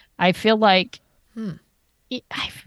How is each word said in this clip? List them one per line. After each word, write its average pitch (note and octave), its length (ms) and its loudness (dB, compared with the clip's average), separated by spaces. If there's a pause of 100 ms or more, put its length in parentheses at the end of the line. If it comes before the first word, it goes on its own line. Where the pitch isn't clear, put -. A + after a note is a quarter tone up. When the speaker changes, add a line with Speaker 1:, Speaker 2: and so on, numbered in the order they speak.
(180)
Speaker 1:
I F3+ 140 2
feel A3 260 0
like, F#3+ 420 2 (340)
Speaker 2:
Hmm. A3 180 -10 (580)
Speaker 1:
it, B3 220 -10
I, - 180 -8 (180)